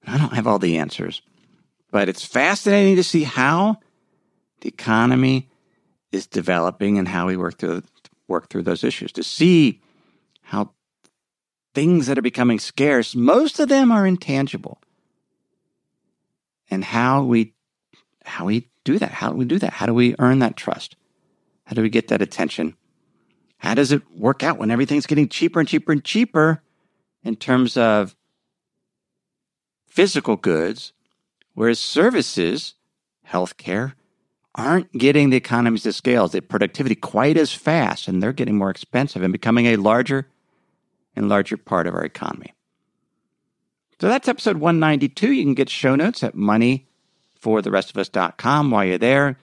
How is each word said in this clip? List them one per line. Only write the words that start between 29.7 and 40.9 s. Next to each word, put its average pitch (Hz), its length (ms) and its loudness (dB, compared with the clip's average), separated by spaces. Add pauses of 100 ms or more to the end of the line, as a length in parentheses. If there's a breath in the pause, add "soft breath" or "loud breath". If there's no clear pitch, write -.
physical 165 500 0
goods, 90 580 -2 (600)
whereas 117 240 0
services, 147 960 -2 (540)
healthcare, 95 640 -6 (640)
aren't 156 380 -2
getting 139 360 4
the 127 80 4
economies 120 480 0
of 107 80 -2
scale, 120 340 2
the 92 140 -4
productivity 107 540 -2
quite 143 420 0
as 156 160 0
fast, 151 540 -2
and 92 160 -2
they're 120 100 -2
getting 113 240 -2
more 98 140 0
expensive 123 500 -4
and 92 100 0
becoming 117 360 2
a 117 80 4
larger 120 520 0 (880)